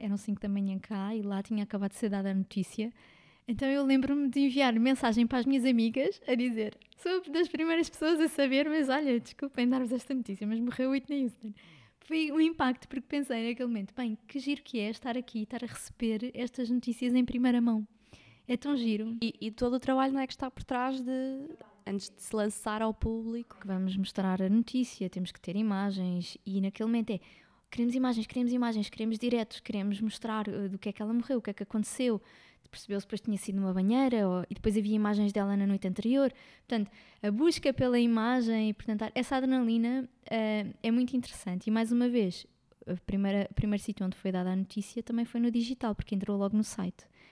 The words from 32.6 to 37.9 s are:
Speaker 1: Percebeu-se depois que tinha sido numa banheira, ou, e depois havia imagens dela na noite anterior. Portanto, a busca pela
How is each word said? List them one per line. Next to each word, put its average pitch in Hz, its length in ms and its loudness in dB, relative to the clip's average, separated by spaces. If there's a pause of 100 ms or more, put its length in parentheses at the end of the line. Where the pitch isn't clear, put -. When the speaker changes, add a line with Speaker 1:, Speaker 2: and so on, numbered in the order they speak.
Speaker 1:
Percebeu-se - 340 -6
depois - 160 -8
que - 40 -20
tinha 208 120 -2
sido 196 240 -4
numa 190 120 0
banheira, 220 540 2
ou, 180 220 0
e - 40 -6
depois 208 220 0
havia 208 180 2
imagens 208 380 2
dela 202 240 0
na 202 100 2
noite 196 220 0
anterior. 247 460 2 (340)
Portanto, 214 240 -2 (320)
a 208 80 0
busca 285 400 2
pela 247 260 2